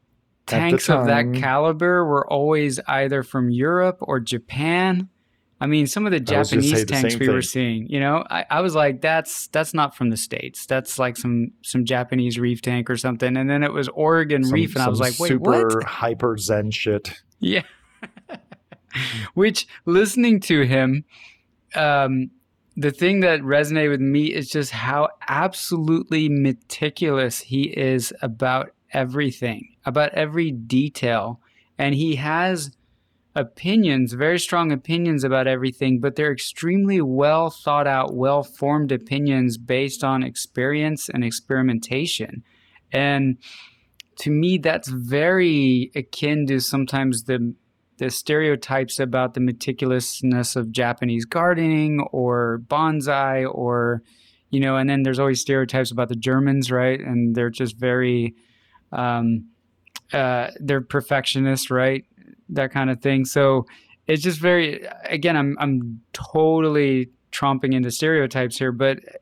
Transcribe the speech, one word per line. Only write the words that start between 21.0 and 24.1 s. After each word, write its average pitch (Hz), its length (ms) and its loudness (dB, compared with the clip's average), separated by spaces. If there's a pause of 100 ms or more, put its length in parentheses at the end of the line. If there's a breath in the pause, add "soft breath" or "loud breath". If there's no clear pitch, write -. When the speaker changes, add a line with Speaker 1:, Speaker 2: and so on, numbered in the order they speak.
Speaker 2:
um, 139 560 2 (460)
the 147 140 0
thing 190 300 2
that 165 200 4
resonated 147 500 2
with 139 100 0
me 143 320 2